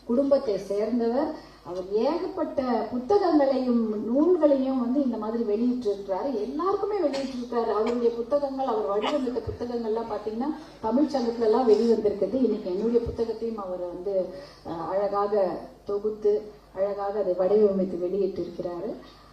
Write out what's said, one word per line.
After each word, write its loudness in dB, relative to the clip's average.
குடும்பத்தை 2
சேர்ந்தவர். 0
அவர் -8
ஏகப்பட்ட 0
புத்தகங்களையும் 2
நூல்களையும் 4
வந்து 2
இந்த -2
மாதிரி -2
வெளியிட்டிருக்கிறாரு. -2
எல்லாருக்குமே -2
வெளியிட்டிருக்கிறாரு. -2
அவருடைய 2
புத்தகங்கள், -2
அவர் 0
வடிவமைத்த -2
புத்தகங்கள்லாம் -4
பாத்தீங்கன்னா, -4
தமிழ் 2
சங்கத்துல -2
எல்லாம் 4
வெளிவந்திருக்குது. 4
இன்னைக்கு 0
என்னுடைய 2
புத்தகத்தையும் -4
அவர் -6
வந்து, -2
ஆ, -8
அழகாக 0
தொகுத்து, 0
அழகாக -2
அதை 0
வடிவமைத்து 2
வெளியிட்டிருக்கிறாரு. -4